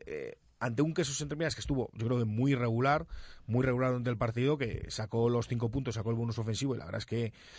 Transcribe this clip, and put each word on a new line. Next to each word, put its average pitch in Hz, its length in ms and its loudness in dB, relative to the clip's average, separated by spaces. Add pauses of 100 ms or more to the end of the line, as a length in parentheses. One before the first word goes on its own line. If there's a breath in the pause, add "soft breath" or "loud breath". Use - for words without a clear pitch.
eh, 67 340 -8 (220)
ante 120 220 0
un 160 100 2
Quesos 143 300 0
Entre 147 140 -6
Pinares 156 180 -2
que - 60 -12
estuvo, 131 340 0
yo 110 120 -2
creo 123 120 2
que 120 80 2
muy 123 280 4
regular, 123 520 2 (400 loud breath)
muy 123 180 2
regular 127 280 2
durante 123 180 -2
el 117 80 -2
partido, 123 400 2
que 113 320 -4
sacó 117 400 2
los 120 160 2
cinco 117 240 0
puntos, 127 240 -2
sacó 113 160 -2
el 113 60 2
bonus 117 220 -2
ofensivo, 113 360 0
y - 40 -4
la - 60 -10
verdad 98 140 -6
es 110 80 -6
que, 113 260 -2 (260 loud breath)